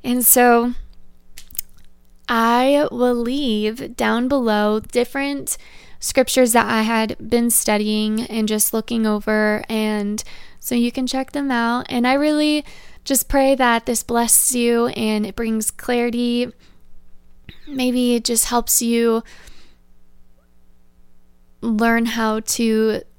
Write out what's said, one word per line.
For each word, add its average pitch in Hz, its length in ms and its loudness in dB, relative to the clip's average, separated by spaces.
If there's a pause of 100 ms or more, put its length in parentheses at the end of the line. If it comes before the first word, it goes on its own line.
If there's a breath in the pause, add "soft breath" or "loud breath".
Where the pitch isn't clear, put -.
And 247 220 0
so 247 480 4 (1500)
I 247 640 4
will 247 240 2
leave 240 840 -2
down 233 320 0
below 214 500 2
different 277 760 -4 (420 loud breath)
scriptures 247 540 4
that 226 120 6
I 220 180 2
had 220 340 0 (120)
been 240 200 2
studying 214 720 0
and 220 260 -2
just 214 260 0
looking 226 320 -2
over, 214 600 0
and 214 560 -2 (360 loud breath)
so - 160 -6
you 240 160 2
can 254 160 -4
check 262 240 -4
them 277 200 -4
out. 233 380 0
And 247 160 0
I 254 80 4
really 302 520 2 (380 loud breath)
just - 240 -2
pray 269 280 4
that 240 300 2
this 233 180 -2
blesses 233 520 2
you 233 320 2
and 214 380 -2
it 196 100 -10
brings 220 360 -2
clarity. 240 800 -2 (1160 soft breath)
Maybe 247 480 0
it 233 80 -2
just 233 220 0
helps - 360 0
you 233 420 2 (2500 loud breath)
learn 233 440 2
how 220 360 -2
to 220 600 0 (180)